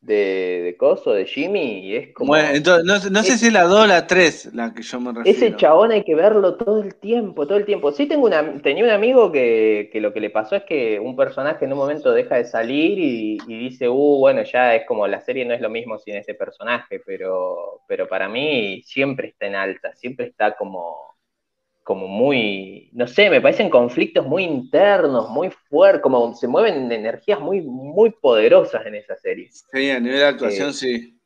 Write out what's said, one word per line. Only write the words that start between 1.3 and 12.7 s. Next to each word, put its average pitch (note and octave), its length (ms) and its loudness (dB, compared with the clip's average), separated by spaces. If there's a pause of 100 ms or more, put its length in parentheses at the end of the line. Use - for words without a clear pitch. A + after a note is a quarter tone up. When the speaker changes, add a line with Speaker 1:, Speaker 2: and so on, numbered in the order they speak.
Speaker 1:
y G2+ 100 -6
es - 180 -10
como - 140 -6
Speaker 2:
Bueno, D3+ 260 2
entonces, E3 300 4
no, G3 260 0
no G#3 140 0
sé B3+ 120 2
Speaker 1:
es-, - 20 -2
Speaker 2:
si A#3 100 2
es A3+ 40 4
la F#3+ 120 6
dos G3+ 200 6
o - 40 6
la E3+ 180 4
tres F3 480 2
la A#2 180 -6
que A2+ 100 -16
yo B2 180 -10
me B2 120 -6 (100)
Speaker 1:
ese G#3 320 4
Speaker 2:
refiero. - 20 -14
Speaker 1:
chabón F3+ 360 4
hay G#3 120 0
que D#3+ 100 0
verlo F#3+ 420 4
todo G#3+ 260 -2
el G3 140 -10
tiempo, G3+ 500 -4
todo G3 120 0
el G3+ 80 -2
tiempo. F3+ 260 -2
Sí, C#4+ 140 -2
tengo D4 200 2
una, D#3 360 0
tenía D3+ 220 0
un A#3+ 60 4
amigo A3 400 4
que, A2 600 2
que A2 80 -4
lo G#2 140 -2
que A2 60 -6
le G#2 100 -4
pasó A2 260 -2
es G3 80 -4
que A#2 340 -2
un B2 180 -8
personaje C#3 500 -2
en C3 60 -4
un C#3+ 60 -4
momento C#3+ 340 0
deja B2 240 0
de A#2+ 100 0
salir C#3+ 520 -2